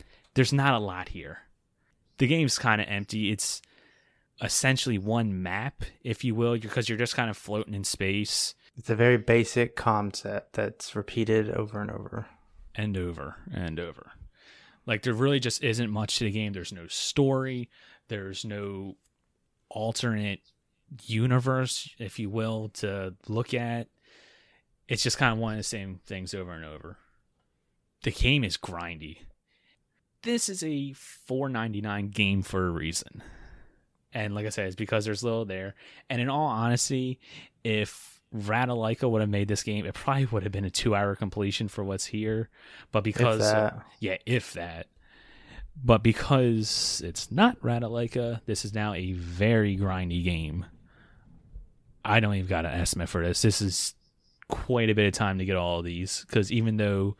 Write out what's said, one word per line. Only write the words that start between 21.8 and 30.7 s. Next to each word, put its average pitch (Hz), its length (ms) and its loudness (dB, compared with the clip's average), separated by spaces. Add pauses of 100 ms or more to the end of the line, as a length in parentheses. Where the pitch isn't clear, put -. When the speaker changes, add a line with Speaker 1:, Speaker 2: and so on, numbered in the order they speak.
Speaker 1:
if 107 200 -10
you 107 120 -4
will, 110 440 -2
to 98 400 -6 (140)
look 113 260 -2
at. 117 340 -4 (1000)
It's 123 140 0
just - 160 0
kinda 120 180 4
one 113 160 -2
of 107 60 -6
the 104 60 -6
same 95 420 -8
things 92 280 -10
over 90 180 -8
and 80 120 -12
over. 76 340 -14 (1040)
The - 80 -2
game 131 320 2
is 95 140 -2
grindy. 85 640 -8 (1040)
This 233 260 0
is 185 160 -8
a 143 300 -4